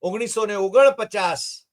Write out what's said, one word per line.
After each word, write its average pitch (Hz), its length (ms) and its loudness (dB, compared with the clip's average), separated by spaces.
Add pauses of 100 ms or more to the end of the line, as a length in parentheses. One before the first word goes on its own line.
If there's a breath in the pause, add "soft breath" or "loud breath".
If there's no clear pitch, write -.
ઓગણીસો 220 420 -2
ને 208 100 -4 (100)
ઓગણપચાસ 208 760 2 (300)